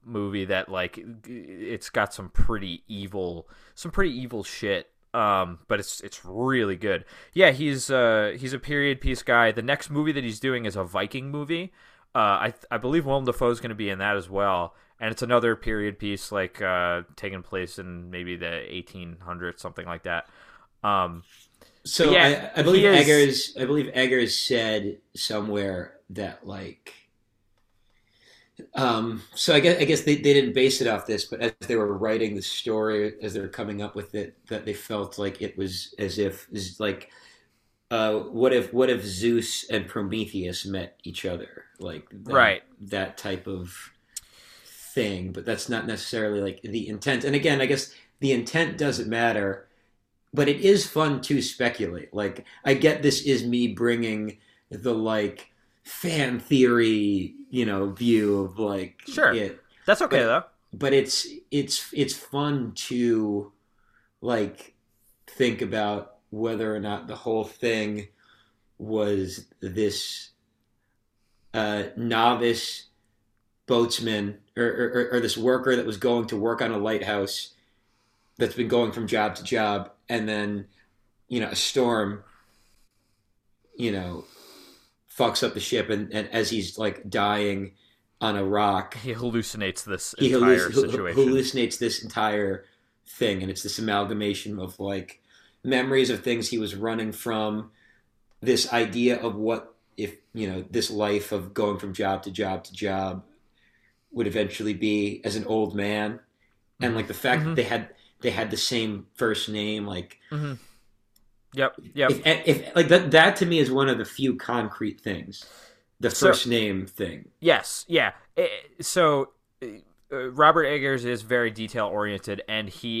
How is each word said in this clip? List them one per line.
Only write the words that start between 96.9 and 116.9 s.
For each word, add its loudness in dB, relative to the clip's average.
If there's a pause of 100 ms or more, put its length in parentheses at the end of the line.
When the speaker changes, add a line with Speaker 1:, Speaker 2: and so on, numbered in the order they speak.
Speaker 2:
from, -4 (720)
this 0
idea 2
of -4
what -4 (220)
if, -6 (160)
you -4
know, -8
this -2
life 0
of -6
going 0
from -8
job -2
to -8
job -4
to -20
job -4 (920)
would -2
eventually -2
be 0
as -2
an -4
old 0
man, -2 (640)
and, 0
like, -2
the -8
fact 2
Speaker 1:
Mm-hmm. -2
Speaker 2:
that 0
they 2
had, -2 (320)
they 0
had -4
the -4
same -2
first 0
name, -4
like -10 (120)
Speaker 1:
Mm-hmm. -6 (1000)
Yep, 0 (200)
yep. 4
Speaker 2:
if, 2 (200)
if, 2
like, 6
that, 8
that 10
to 2
me 2
is 4
one 4
of 2
the -4
few -2
concrete -4
things, -8 (540)
the 0
Speaker 1:
So 4
Speaker 2:
first 4
name 0
thing. -8 (120)